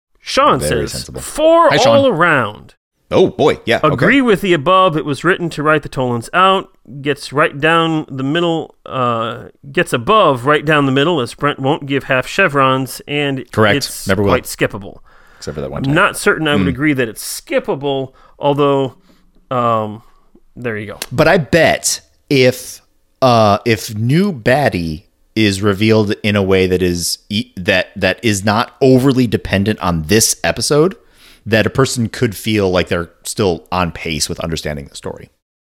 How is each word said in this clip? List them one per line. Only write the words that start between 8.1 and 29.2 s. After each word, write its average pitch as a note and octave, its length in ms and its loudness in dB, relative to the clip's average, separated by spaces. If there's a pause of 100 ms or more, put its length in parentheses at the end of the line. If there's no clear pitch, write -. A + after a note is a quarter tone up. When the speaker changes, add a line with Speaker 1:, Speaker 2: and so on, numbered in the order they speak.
Speaker 1:
middle, E3 500 -2 (140)
uh, A#2 600 -4 (220)
gets E3+ 220 -2
above C#3 540 2
right D3 180 2
down D3 220 2
the C3 40 0
middle, C#3+ 300 2
as A#2 140 -8
Brent C#3+ 240 -4
won't C#3 260 -2
give C3+ 200 -4
half B2+ 200 -2
chevrons, C3+ 840 0
and C#3+ 440 -4
Speaker 2:
Correct. G#2+ 260 2
Speaker 1:
it's - 300 -8
Speaker 2:
Never G2 160 0
will. G2+ 80 2
Speaker 1:
quite B2+ 140 0
skippable. G#2 500 -6 (420)
Speaker 2:
Except - 180 -12
for D2+ 60 -6
that C2+ 80 -8
one C#2+ 140 -8
time. C3+ 100 -2
Speaker 1:
Not F3 240 2
certain D#3 300 0
I D3 60 2
would C#3+ 100 2
Speaker 2:
Hmm. C#3 60 0
Speaker 1:
agree C#3+ 240 -2
that B2+ 160 -2
it's G#2 120 -14 (200)
skippable, C#3 720 -4 (260)
although, C#3 560 0 (560)
um, A2+ 500 -2 (540)
there A#2+ 220 -6
you G#2+ 100 -10
go. - 120 -14 (120)
Speaker 2:
But D3 160 2
I F3 100 4
bet D3 600 0 (300)
if, B2+ 500 2 (420)
uh, A2 440 4
if A2+ 280 -2
new C#3 380 0
baddie A#2 720 -2 (320)
is G2+ 260 0
revealed G#2+ 500 2 (120)
in G#2 140 0
a G2+ 60 2
way F#2 240 2
that F2+ 140 0
is F2 360 -2 (120)
e-, G#2 280 -4
that, F#2+ 400 0
that F#2 260 -2
is G#2 220 0
not G#2+ 360 0
overly C3 460 4